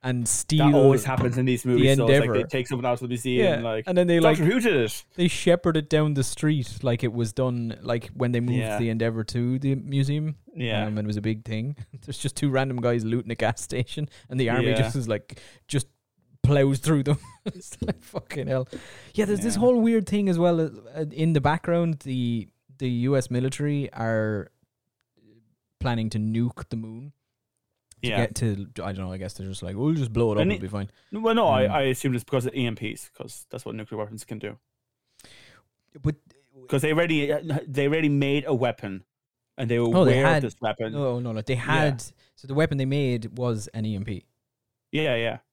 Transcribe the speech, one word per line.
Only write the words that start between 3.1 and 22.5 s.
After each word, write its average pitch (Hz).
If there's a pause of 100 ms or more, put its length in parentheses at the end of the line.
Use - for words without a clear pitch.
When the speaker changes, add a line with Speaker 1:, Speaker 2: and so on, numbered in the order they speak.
Speaker 1:
Yeah, 117
Speaker 2:
like, 110
Speaker 1:
and 180
then 180
they, 170
Speaker 2:
"Doctor 160
Speaker 1:
like, 180
Speaker 2:
Who 254
did 214
it." 113 (120)
Speaker 1:
they 180
shepherd 170
it 156
down 151
the 139
street 151
like 120
it 117
was 117
done, 120
like, 120
when 123
they 120
moved 120
Speaker 2:
Yeah. 110
Speaker 1:
the 117
Endeavour 113
to 123
the 135
museum. 139 (180)
Speaker 2:
Yeah. 110
Speaker 1:
Um, 107
and 107
it -
was 104
a 104
big 110
thing. 113 (160)
<laughs> -
There's 143
just -
two 147
random 131
guys 120
looting 117
a -
gas 113
station, - (200)
and 131
the 117
army 120
Speaker 2:
Yeah. 110
Speaker 1:
just 113
is 123
like, - (260)
just - (560)
plows 139
through 151
them. 139 (140)
<laughs> -
It's -
like, -
fucking -
hell. 131 (460)
Yeah, 214
there's 202
this 208
Speaker 2:
Yeah. 202
Speaker 1:
whole 247
weird 226
thing 202
as 170
well, 175
uh, 160 (260)
uh, 156
in 160
the 147
background. 165
The, 120 (320)